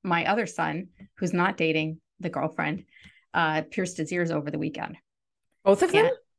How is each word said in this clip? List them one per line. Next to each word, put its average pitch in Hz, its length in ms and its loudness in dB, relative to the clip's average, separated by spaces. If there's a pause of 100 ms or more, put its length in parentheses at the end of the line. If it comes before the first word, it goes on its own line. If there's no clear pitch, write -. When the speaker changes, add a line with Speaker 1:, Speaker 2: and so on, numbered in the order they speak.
Speaker 1:
my 170 220 0
other 208 200 2
son, 165 420 -4 (300)
who's 180 160 -2
not 185 240 2
dating 160 420 0 (220)
the 175 80 -4
girlfriend, 156 560 -4 (480)
uh, 156 360 2
pierced 185 280 -4
his 156 160 -4
ears 175 180 0
over 151 200 -4
the 156 80 -6
weekend. - 360 -6 (720)
Speaker 2:
Both 196 180 6
of 339 80 2
them? 427 140 6
Speaker 1:
And, 523 100 2 (240)